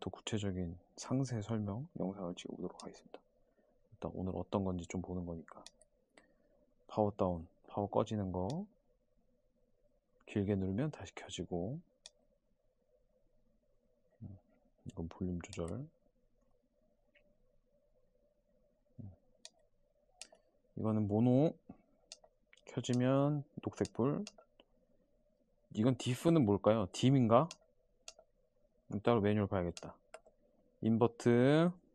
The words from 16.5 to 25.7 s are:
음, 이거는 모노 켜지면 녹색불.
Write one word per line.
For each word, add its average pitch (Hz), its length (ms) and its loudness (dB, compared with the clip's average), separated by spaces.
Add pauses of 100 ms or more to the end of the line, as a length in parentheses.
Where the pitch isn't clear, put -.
음, 104 120 -16 (1600)
이거는 107 320 0
모노 123 480 4 (1080)
켜지면 135 800 2 (180)
녹색불. 135 600 -2 (1500)